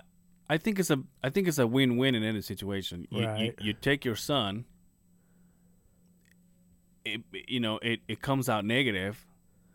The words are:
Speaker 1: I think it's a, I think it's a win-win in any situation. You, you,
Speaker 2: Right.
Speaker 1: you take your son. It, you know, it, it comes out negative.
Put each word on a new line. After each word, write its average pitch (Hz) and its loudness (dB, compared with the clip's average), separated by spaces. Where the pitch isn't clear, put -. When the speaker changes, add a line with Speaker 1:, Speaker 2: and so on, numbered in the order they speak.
Speaker 1:
I 156 4
think 202 0
it's 180 0
a, 139 4
I 135 0
think 190 2
it's 151 2
a 123 6
win-win 127 4
in 110 2
any 107 0
situation. 95 -6
You, 107 -2
you, 113 0
Speaker 2:
Right. 110 -2
Speaker 1:
you 104 -2
take 143 0
your 117 0
son. 117 -2
It, 113 -6
you 127 -2
know, 110 0
it, 117 0
it - -8
comes 135 0
out 107 0
negative. 107 0